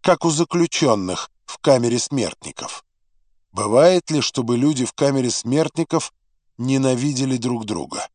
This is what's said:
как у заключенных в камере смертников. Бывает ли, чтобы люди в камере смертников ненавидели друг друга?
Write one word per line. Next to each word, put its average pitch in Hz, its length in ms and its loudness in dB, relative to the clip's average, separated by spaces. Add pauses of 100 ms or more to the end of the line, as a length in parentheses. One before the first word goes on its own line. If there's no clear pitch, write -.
как - 240 2
у 170 60 4
заключенных 143 1000 0 (120)
в - 140 -18
камере 120 400 2
смертников. - 840 -8 (640)
Бывает 143 640 4
ли, 147 80 2
чтобы 120 360 -2
люди 131 280 0
в - 80 -6
камере 135 380 0
смертников 156 840 -2 (440)
ненавидели 131 800 -2
друг 120 280 -4
друга? 87 500 -8